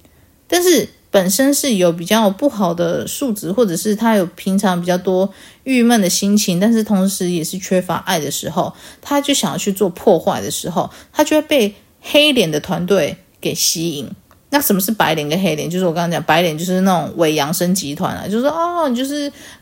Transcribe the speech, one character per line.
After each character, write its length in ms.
但 160
是 260
本 180
身 240
是 220
有 160
比 140
较 240
不 200
好 240
的 320
素 280
质， 180
或 140
者 120
是 180
他 200
有 100
平 320
常 220
比 80
较 100
多 340
郁 180
闷 180
的 80
心 260
情， 240
但 140
是 100
同 240
时 220
也 140
是 160
缺 220
乏 160
爱 200
的 140
时 180
候， 240
他 200
就 120
想 180
要 60
去 140
做 180
破 280
坏 240
的 80
时 200
候， 200
他 100
就 160
会 60
被 300
黑 300
脸 180
的 100
团 260
队 320
给 140
吸 380
引。 180
那 80
什 140
么 80
是 100
白 220
脸 160
跟 120
黑 140
脸？ 140
就 80
是 80
我 80
刚 80
刚 80
讲， 140
白 180
脸 160
就 80
是 160
那 180
种 180
伪 180
扬 180
生 220
集 180
团 220
啊， 100
就 120
是 40
说 100
，“哦， 380
你 60
就 100
是 260